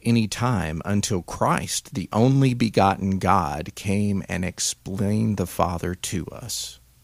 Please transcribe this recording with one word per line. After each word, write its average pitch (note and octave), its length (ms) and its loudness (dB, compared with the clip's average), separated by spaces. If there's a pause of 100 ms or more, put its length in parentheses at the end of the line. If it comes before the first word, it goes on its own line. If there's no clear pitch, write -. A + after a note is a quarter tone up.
any A#2 240 2
time E2+ 560 -2
until G2+ 380 0
Christ, - 720 -2
the G2 180 -4
only C3 420 4
begotten G2 640 2
God, F2+ 560 0
came G2+ 540 0
and F2+ 160 -4
explained G2+ 960 -2
the F2+ 80 0
Father E2+ 500 -2
to - 300 -6
us. - 520 -10 (260)